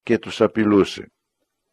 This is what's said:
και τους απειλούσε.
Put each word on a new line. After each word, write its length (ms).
και 160
τους 220
απειλούσε. 720